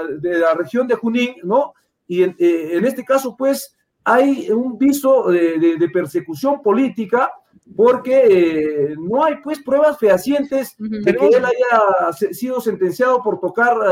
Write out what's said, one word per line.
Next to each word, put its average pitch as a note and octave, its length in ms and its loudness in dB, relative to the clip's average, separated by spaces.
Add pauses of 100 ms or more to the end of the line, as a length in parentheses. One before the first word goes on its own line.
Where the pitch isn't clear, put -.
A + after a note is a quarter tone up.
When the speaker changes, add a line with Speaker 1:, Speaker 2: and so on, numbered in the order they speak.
(200)
Speaker 1:
de E3+ 200 -2
la E3 140 2
región G3+ 340 -4
de A#3+ 80 0
Junín, B3 480 -2
¿no? A#3+ 300 0 (360)
Y F3 140 2
en, F3+ 160 -4
eh, E3+ 320 0
en F3 140 0
este C4 180 -4
caso, C4 340 -2
pues, C4+ 380 -4 (340)
hay C4 400 2
un A#3 280 -2
viso C4 520 2
de, E3+ 300 2
de, E3 160 2
de E3 140 0
persecución F3+ 720 -4
política A#3 680 0 (460)
porque, B3 500 4
eh, D#3 720 2
no G#3 280 -2
hay, D4+ 180 0
pues, D4 160 -8
pruebas D4 400 0
fehacientes C4+ 800 0
Speaker 2:
Ujú. G#3+ 100 -10
Speaker 1:
de G#3+ 140 -8
que - 80 2
Speaker 3:
Tenemos G#4+ 240 4
Speaker 1:
él B3+ 100 2
haya G#3 680 0
se-, F#3+ 200 -4
sido B3 280 -6
sentenciado A3+ 600 -2
por G3+ 200 -4
tocar, A#3 340 0 (160)